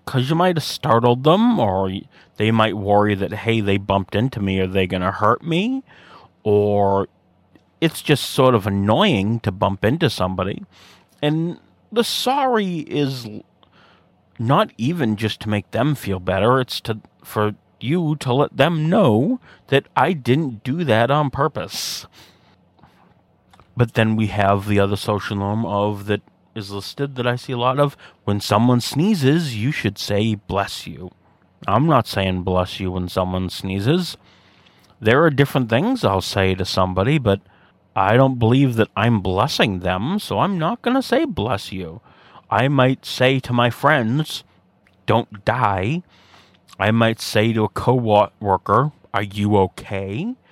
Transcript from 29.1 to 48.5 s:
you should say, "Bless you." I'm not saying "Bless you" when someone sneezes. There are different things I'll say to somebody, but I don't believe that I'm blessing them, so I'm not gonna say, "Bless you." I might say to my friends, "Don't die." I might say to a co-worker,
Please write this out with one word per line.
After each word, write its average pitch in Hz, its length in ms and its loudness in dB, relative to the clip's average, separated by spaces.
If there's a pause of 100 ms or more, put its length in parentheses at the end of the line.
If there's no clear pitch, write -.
you 110 160 -2
should - 260 -4
say, 104 380 -2
"Bless 98 500 -6
you." 87 260 -14 (540)
I'm 117 220 2
not 135 180 4
saying 92 380 -2
"Bless 92 380 -2
you" 92 100 -4
when 90 160 -4
someone 92 420 -2
sneezes. 110 680 -2 (840)
There 123 240 4
are 165 60 6
different 131 400 2
things 214 340 0
I'll 98 160 2
say 95 360 0
to 95 100 -4
somebody, 95 520 0
but 101 220 0 (560)
I 101 220 4
don't 131 220 2
believe 123 360 2
that 113 220 2
I'm 110 240 2
blessing 98 580 0
them, 95 400 -2
so 104 200 -4
I'm 180 200 -2
not 180 220 -4
gonna 254 200 0
say, 269 220 0
"Bless 147 480 -4
you." 87 300 -12 (480)
I 120 180 2
might 131 380 2
say 127 340 2
to 123 140 -6
my 120 160 4
friends, 139 760 0 (600)
"Don't 107 400 -2
die." 113 580 0 (760)
I 101 140 2
might 113 300 2
say 110 320 0
to 110 100 0
a 104 60 0
co-worker, 107 1200 2 (220)